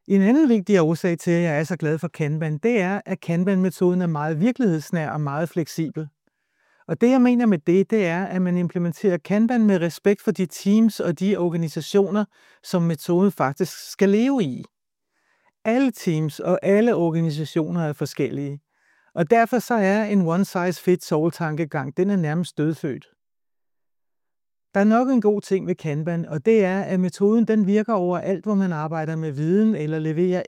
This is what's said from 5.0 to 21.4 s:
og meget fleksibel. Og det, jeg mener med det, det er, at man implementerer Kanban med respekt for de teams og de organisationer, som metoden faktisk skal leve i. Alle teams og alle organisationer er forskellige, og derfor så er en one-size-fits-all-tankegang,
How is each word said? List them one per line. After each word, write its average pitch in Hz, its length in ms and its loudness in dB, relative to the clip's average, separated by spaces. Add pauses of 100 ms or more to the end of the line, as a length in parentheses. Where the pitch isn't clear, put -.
og 151 120 -4
meget 147 280 -4
fleksibel. 160 580 -6 (800)
Og 165 140 -2
det, 233 80 6
jeg 262 120 4
mener 247 240 4
med 202 120 4
det, 185 320 2
det 214 160 2
er, 175 200 -2
at 185 160 -4
man 180 160 0
implementerer 175 600 -2
Kanban 226 480 0
med 196 160 4
respekt 170 400 0
for 226 100 -2
de 185 140 0
teams 208 540 2
og 175 200 -2
de 190 180 0
organisationer, 175 880 0 (380)
som - 180 -2
metoden 170 500 2
faktisk - 600 -4
skal 196 180 2
leve 233 340 2
i. 131 220 -6 (1000)
Alle 247 260 2
teams 156 480 -2
og 180 240 0
alle 208 320 4
organisationer 165 880 -2
er 151 120 -2
forskellige, 143 680 -6 (540)
og 165 160 -2
derfor 233 300 4
så - 140 -4
er 208 300 2
en 208 180 0
one-size-fits-all-tankegang, 165 1800 -2